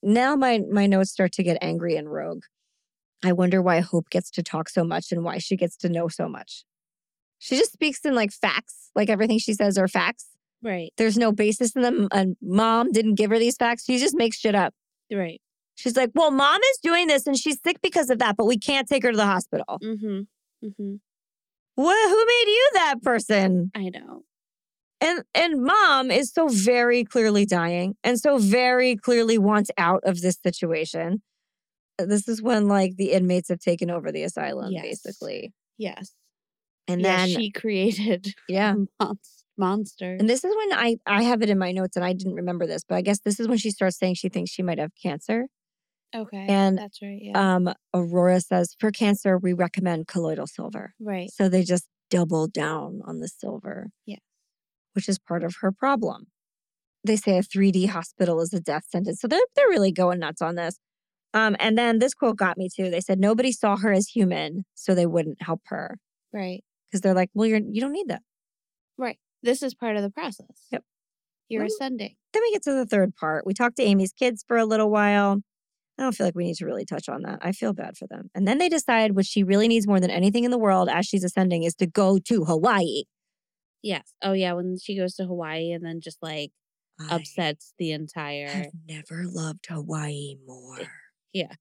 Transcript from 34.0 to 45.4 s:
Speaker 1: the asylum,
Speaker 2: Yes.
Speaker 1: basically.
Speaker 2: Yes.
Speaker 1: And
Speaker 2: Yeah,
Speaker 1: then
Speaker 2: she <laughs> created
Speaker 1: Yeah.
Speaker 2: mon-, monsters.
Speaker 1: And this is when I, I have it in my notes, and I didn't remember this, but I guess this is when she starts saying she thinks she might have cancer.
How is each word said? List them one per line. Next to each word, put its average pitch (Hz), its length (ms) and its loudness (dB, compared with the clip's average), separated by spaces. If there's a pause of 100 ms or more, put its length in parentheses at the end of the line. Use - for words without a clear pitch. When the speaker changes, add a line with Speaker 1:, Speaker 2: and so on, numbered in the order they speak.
Speaker 1:
the 156 140 -6
asylum, 143 480 -6
Speaker 2:
Yes. 170 100 -6
Speaker 1:
basically. - 720 -12 (240)
Speaker 2:
Yes. - 380 -12 (760)
Speaker 1:
And 180 120 -2
Speaker 2:
Yeah, 185 180 2
Speaker 1:
then 185 100 2
Speaker 2:
she 202 220 -2
<laughs> 202 40 -18
created 196 800 -2 (140)
Speaker 1:
Yeah. 196 260 2 (260)
Speaker 2:
mon-, 202 180 -4 (380)
monsters. 190 640 -4
Speaker 1:
And 214 80 2
this 254 160 0
is 381 120 0
when 427 160 -2
I, 233 240 0 (100)
I 208 160 2
have 233 200 2
it 214 80 2
in 196 80 4
my 185 120 0
notes, 185 240 -4
and 180 100 -2
I 180 80 0
didn't 185 220 -4
remember 175 320 -4
this, 160 220 -6
but 180 80 -2
I 180 60 0
guess 202 180 0
this 202 180 -2
is 233 80 -2
when 233 120 0
she 214 120 -2
starts 190 280 -2
saying 185 160 0
she - 140 -6
thinks 175 220 -6
she - 120 -8
might 175 160 -2
have 156 120 -4 (100)
cancer. 214 460 -4 (680)